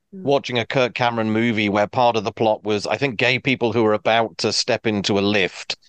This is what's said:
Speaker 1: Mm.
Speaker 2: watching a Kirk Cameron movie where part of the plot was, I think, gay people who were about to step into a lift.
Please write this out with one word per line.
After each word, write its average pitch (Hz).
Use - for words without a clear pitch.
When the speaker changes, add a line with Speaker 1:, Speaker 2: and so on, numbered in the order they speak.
Speaker 1:
Mm. 190
Speaker 2:
watching 131
a 113
Kirk 123
Cameron 117
movie 110
where 104
part 120
of 110
the 107
plot 110
was, 104
I -
think, 135
gay 123
people 120
who 117
were 107
about 110
to 107
step -
into 104
a -
lift. 101